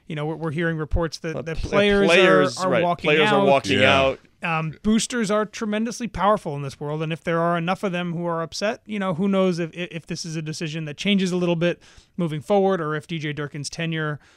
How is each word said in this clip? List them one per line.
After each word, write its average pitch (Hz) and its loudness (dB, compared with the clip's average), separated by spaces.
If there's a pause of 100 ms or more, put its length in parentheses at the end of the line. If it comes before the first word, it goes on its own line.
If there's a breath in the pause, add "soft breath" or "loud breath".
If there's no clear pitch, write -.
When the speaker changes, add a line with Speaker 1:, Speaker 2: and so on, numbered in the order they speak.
Speaker 1:
You 131 -10
know, 147 -6
we're, 156 -4
we're 156 -6
hearing 165 -2
reports 156 -2
that, 160 -8
Speaker 2:
But - -8
Speaker 1:
that 160 -6
Speaker 2:
pl-, - -4
Speaker 1:
players 202 4
Speaker 2:
players, 185 6
Speaker 1:
are, 185 -2
are 185 0
Speaker 2:
right, 117 2
Speaker 1:
walking - 0
Speaker 2:
players 151 4
Speaker 1:
out. - 4
Speaker 2:
are 196 4
walking 135 4
Speaker 3:
Yeah. 135 6
Speaker 2:
out. 135 2 (240)
Speaker 1:
Um, 160 -2
boosters 220 0
are 214 2
tremendously 226 -4
powerful 190 0
in 143 -6
this 139 -8
world, 151 -4
and 160 -4
if 160 -8
there 165 0
are 170 2
enough 175 -4
of 196 -2
them 175 -4
who 175 -6
are 165 -4
upset, 202 -6
you 214 -6
know, 190 -2
who 190 0
knows 190 2
if, 165 -6
if 165 -10
this - -8
is 160 -10
a 165 -6
decision 156 -8
that 147 -10
changes 190 2
a 180 0
little 175 2
bit 165 0 (340 soft breath)
moving 156 -4
forward, 196 2
or 151 -4
if 151 -6
D 165 -6
J 151 -4
Durkin's 143 -8
tenure 160 -4 (180 soft breath)